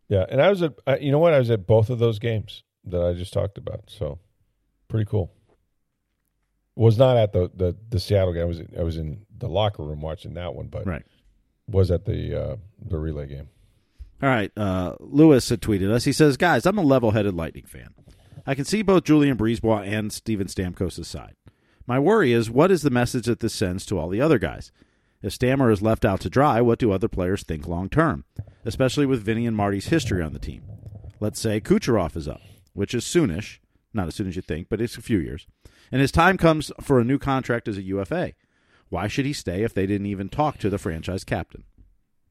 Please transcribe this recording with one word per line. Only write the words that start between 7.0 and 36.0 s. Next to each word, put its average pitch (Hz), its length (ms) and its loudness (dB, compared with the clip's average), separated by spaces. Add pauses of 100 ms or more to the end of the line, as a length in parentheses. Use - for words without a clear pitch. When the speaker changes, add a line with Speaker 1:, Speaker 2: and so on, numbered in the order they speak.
Speaker 1:
at 107 140 2
the, 90 220 0
the, 90 220 -2 (140)
the 95 100 -2
Seattle 95 320 2
game. 85 100 -4
I 85 40 0
was, 82 160 -4 (160)
I 87 40 -4
was 82 140 -2
in 78 300 -8 (120)
the - 100 -8
locker 98 340 -2
room 76 180 -10
watching 76 340 -10
that 85 200 -8
one, 71 140 -12
but - 180 -10
Speaker 2:
Right. 82 160 -6 (680)
Speaker 1:
was 95 220 2
at 85 160 -2
the, 80 340 -4 (120)
uh, - 40 -8 (260)
the - 160 -6
relay 76 280 -6
game. 69 220 -14 (760)
Speaker 2:
All 139 60 2
right, 113 280 0
uh, 92 440 -2
Lewis 143 480 6
had 117 120 0
tweeted 98 300 0
us. 120 140 0
He 143 80 0
says, 147 240 4
"Guys, 156 280 2
I'm 196 140 2
a 196 40 0
level-headed 110 520 2
Lightning 80 320 -8
fan. 60 260 -20 (540)
I 135 80 -4
can 135 100 -4
see 208 180 0
both 185 220 4
Julian 143 320 6
Brisebois 107 500 0
and 107 260 -4
Steven 98 340 -4
Stamkos' 90 580 -6
side. 58 300 -14 (520)
My 123 120 0
worry 165 340 4
is, 117 180 2
what 147 200 6
is 175 120 4
the 147 80 2
message 123 360 0
that 117 140 0
this 110 120 -2
sends 92 340 -4
to 98 120 -4
all 80 100 -4
the 98 120 -2
other 147 180 4
guys? 71 320 -6 (520)
If 101 120 -6
Stammer 131 380 2
is 98 100 2
left 110 220 2
out 98 160 0
to 95 100 -6
dry, 127 300 4
what 120 180 4
do 117 140 2
other 95 160 -2
players 92 340 -4
think 78 260 -8
long-term, 95 560 0 (400)
especially 131 420 0
with 131 160 0
Vinny 110 240 0
and 113 100 -2
Marty's 101 320 0
history 113 340 0
on 76 100 -6
the 69 60 -10
team? - 240 -10 (580)
Let's 107 200 -6
say 107 200 -2
Kucherov 113 560 0
is 76 120 -8
up, - 120 -12 (340)
which 98 200 -4
is 120 100 -4
soonish, 104 540 -2 (340)
not 98 160 -2
as 76 60 -10
soon 98 140 -4
as 82 80 -8
you 90 60 -6
think, - 260 -8
but 104 120 -4
it's 117 160 -6
a 120 60 -18
few 110 160 -2
years. 65 280 -8 (440)
And 127 100 0